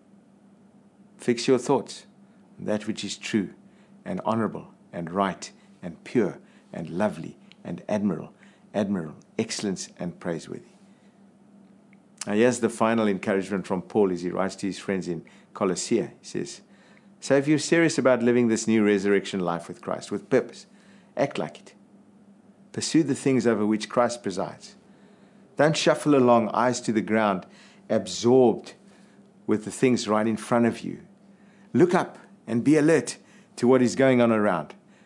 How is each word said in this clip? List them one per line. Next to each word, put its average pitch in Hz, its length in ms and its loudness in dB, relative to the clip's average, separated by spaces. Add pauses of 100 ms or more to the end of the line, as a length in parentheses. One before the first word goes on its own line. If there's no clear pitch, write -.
(1160)
Fix - 300 -2
your 127 120 4
thoughts - 480 -4 (500)
on 92 80 -14
that 104 220 -4
which 107 160 -6
is 101 140 -10
true 95 340 -4 (520)
and 95 220 -8
honorable 104 480 -4 (180)
and 85 200 -10
right 95 400 -4 (320)
and 85 200 -14
pure 101 360 -2 (340)
and 90 160 -10
lovely 85 480 -6 (260)
and 90 240 -12
admirable, 101 460 -4 (400)
admirable, 95 420 -4 (220)
excellence 107 520 -6 (100)
and 87 200 -8
praiseworthy. 85 440 -8 (1600)
Now, 104 60 -4
here's 113 260 4
the 113 100 2
final 110 380 0
encouragement 95 600 -2
from 92 160 -4
Paul 101 280 2
as 87 120 -4
he 90 80 -4
writes 92 260 -4
to 101 100 -6
his 90 120 -8
friends 95 280 -6
in 85 160 -6 (300)
Colossae. 98 480 0
He - 80 -6 (140)
says, - 380 -10 (580)
"So - 160 2
if 143 120 2
you're 151 120 4
serious 165 400 2
about 123 240 4
living 120 240 4
this 110 200 0
new 110 160 4
resurrection 101 580 2
life 85 260 -4
with - 120 -14
Christ, - 320 -10
with 101 160 -8
purpose, - 380 -2 (500)
act - 220 -2
like 80 220 -8
it. - 140 -20 (960)
Pursue 151 320 0
the 135 100 0
things 127 320 0
over 110 180 2
which 107 260 0
Christ 120 340 0
presides. 90 520 -8 (800)
Don't 151 220 2
shuffle 151 380 2
along, 120 340 6
eyes 120 320 0
to - 100 -4
the 107 100 0
ground, 101 440 0 (460)
absorbed 113 800 2 (720)
with 107 180 0
the 101 80 -8
things 123 360 0
right 107 180 0
in 113 100 -2
front 120 300 0
of 113 140 0
you. 87 220 -12 (720)
Look 175 200 4
up - 240 -2 (300)
and 117 160 -2
be 139 120 4
alert 151 420 2 (400)
to 123 100 2
what 127 160 6
is 107 120 0
going 131 240 4
on 120 120 4
around, 101 420 0 (320)